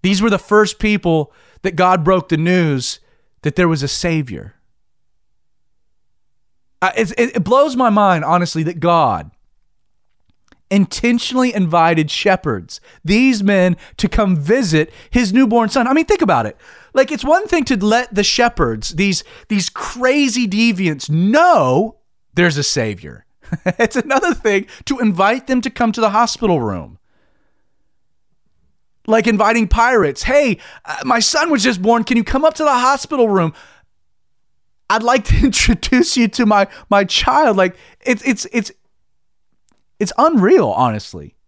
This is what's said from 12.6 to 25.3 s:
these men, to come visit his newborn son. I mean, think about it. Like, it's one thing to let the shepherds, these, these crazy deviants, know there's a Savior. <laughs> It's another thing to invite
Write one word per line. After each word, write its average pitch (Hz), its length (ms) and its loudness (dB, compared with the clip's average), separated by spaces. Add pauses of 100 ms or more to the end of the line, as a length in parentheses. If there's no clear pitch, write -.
these 220 400 2
men, 185 320 2 (220)
to - 100 -2
come 196 280 0
visit 160 560 0 (180)
his 220 240 0
newborn 233 360 2
son. 247 180 -2
I 269 60 0
mean, 320 120 0
think 392 160 0
about 147 240 0
it. - 120 -10 (360)
Like, 262 180 0
it's - 120 -8
one 339 240 2
thing 320 180 0
to 202 180 -2
let 226 300 0
the 202 100 -2
shepherds, 151 680 -2
these, 185 340 -2 (240)
these 202 220 -4
crazy 254 800 -2
deviants, 190 600 -2
know 202 880 2 (380)
there's 170 220 2
a 143 60 -4
Savior. 104 600 -6 (260)
<laughs> - 140 -8 (140)
It's 233 160 0
another 277 400 -2
thing 202 320 -2 (180)
to 269 140 -6
invite 214 480 0